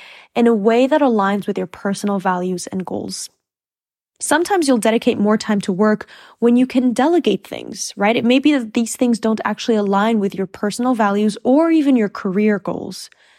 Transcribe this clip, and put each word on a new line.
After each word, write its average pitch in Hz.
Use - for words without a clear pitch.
in 240
a 233
way 226
that 294
aligns 202
with 202
your 185
personal 202
values 180
and 185
goals. 190
Sometimes 339
you'll 254
dedicate 226
more 208
time 208
to 196
work 214
when 240
you 254
can 254
delegate 254
things, -
right? 208
It -
may 247
be 294
that 240
these 233
things 240
don't 220
actually 214
align 208
with 196
your 190
personal 240
values 214
or 311
even 285
your 214
career 208
goals. -